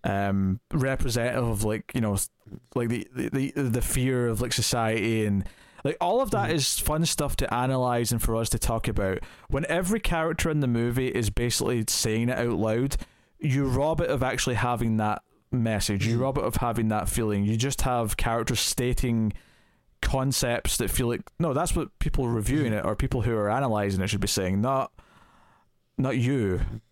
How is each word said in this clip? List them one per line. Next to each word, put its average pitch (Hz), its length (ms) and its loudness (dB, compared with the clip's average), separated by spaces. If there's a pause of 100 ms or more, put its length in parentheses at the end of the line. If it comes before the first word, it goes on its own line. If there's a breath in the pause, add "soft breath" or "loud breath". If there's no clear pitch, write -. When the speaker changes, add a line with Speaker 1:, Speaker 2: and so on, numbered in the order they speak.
Speaker 1:
um, 98 560 0 (120)
representative 127 720 0
of, 110 220 -2
like, 107 280 -4
you 139 60 0
know, 104 140 0
s-, - 160 -2 (460)
like, 120 120 0
the, 113 260 -4
the, - 160 -4
the, 139 340 -2
the 120 180 0
fear 127 460 0
of, 113 120 -2
like, 123 140 -2
society 113 720 0
and, 101 180 2 (400 loud breath)
like, 156 160 -2
all 202 220 2
of 208 100 0
that 202 160 0
Speaker 2:
Mm-hmm. 165 80 0
Speaker 1:
is - 240 0
fun 156 260 2
stuff 143 320 0
to - 160 0
analyze 123 580 2
and 117 100 0
for 113 160 0
us 113 120 0
to 113 100 0
talk 113 280 0
about. 98 320 0 (300 loud breath)
When 147 160 0
every 180 340 0
character 165 500 0
in 151 120 2
the 131 60 2
movie 120 420 2
is 110 200 0
basically 120 600 0
saying 117 400 0
it 127 80 -2
out 120 160 0
loud, 110 420 0 (440 loud breath)
you 139 260 0
rob 143 340 0
it 165 100 0
of 131 140 0
actually 127 320 -2
having 120 420 0
that 107 260 0 (280)
message. 107 540 0
You 113 80 2
Speaker 2:
Mm-hmm. 117 100 0
Speaker 1:
rob 135 140 -2
it - 80 -2
of - 120 -2
having 117 320 0
that 107 200 0
feeling. 104 340 0
You 110 140 2
just 135 240 -2
have 117 360 0
characters 117 440 0
stating 117 720 0 (680 soft breath)
concepts 131 760 0
that 101 140 0
feel 120 160 0
like, 120 140 -2 (180)
no, 160 140 0
that's 156 220 0
what 160 240 -4
people - 280 0
reviewing 117 440 0
Speaker 2:
Mm-hmm. 104 80 0
Speaker 1:
it - 60 -4
or 104 100 0
people 127 280 0
who 117 120 0
are 104 140 0
analyzing 104 520 0
it 92 60 0
should 104 140 -2
be 101 60 0
saying, 95 340 0
not, 135 300 0 (1040 loud breath)
not 127 200 0
you 120 440 2 (300)